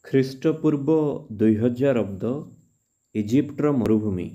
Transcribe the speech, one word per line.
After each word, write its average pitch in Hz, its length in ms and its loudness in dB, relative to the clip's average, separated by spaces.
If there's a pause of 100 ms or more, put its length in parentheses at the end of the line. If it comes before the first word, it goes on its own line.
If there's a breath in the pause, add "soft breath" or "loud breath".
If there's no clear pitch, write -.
ଖ୍ରୀଷ୍ଟପୂର୍ବ 147 880 0 (380)
ଦୁଇ 107 240 4
ହଜାର 120 460 0
ଅବ୍ଦ, 98 260 -6 (880)
ଇଜିପ୍ଟର 139 580 0
ମରୁଭୂମି। 104 640 0